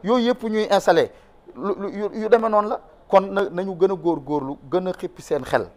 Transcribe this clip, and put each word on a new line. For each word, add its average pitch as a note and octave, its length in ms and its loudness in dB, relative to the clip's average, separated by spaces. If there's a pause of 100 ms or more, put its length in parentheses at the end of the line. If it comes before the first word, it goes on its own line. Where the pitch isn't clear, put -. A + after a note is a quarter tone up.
yooyu A#3 260 2
yëpp B3 160 0
ñuy G#3+ 260 -2
installé F3 400 4 (460)
lu, F3 220 -4
lu, G3 120 -6
yu, G3+ 220 -6
yu A3 160 -6
demee A3+ 200 4
noonu G#3 200 2
la. B3 120 -4 (280)
Kon G3 120 6
na, G3 300 -2
nañu F#3 260 -6
gën F#3+ 140 2
a G3 40 -2
góorgóorlu, C#3+ 600 -2 (140)
gën F#3 180 0
a F3+ 40 -4
xippi - 300 -10
seen C#3+ 220 -4
xel B2 220 -2 (100)